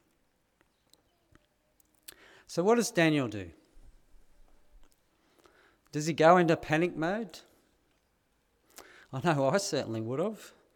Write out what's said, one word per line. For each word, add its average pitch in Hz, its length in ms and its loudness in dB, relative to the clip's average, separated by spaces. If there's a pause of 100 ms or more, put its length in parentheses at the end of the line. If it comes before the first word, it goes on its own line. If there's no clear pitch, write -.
(2500)
So 170 160 -4
what 220 100 4
does 233 160 0
Daniel 151 380 2
do? 95 240 -12 (2500)
Does 151 140 -6
he 165 60 -4
go 156 240 8
into 170 200 4
panic 160 400 -2
mode? 185 420 -6 (1700)
I 131 120 -8
know 143 240 2
I 170 100 0
certainly 113 420 -4
would 120 180 -6
have. 208 340 -6 (240)